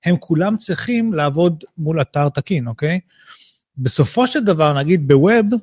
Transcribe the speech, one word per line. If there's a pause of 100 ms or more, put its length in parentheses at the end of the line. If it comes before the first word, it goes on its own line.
הם
כולם
צריכים
לעבוד (140)
מול
אתר
תקין,
אוקיי? (800)
בסופו
של
דבר,
נגיד
בווב (160)